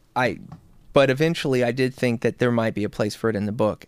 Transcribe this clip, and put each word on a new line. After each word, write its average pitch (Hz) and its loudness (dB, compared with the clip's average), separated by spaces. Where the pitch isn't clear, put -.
I, 120 -2
but 139 6
eventually 135 0
I 120 2
did 127 0
think 120 -2
that - -2
there 123 2
might 113 0
be 101 -4
a 98 -4
place 107 -4
for 113 -2
it 107 -2
in 101 -2
the 101 -2
book. 107 -2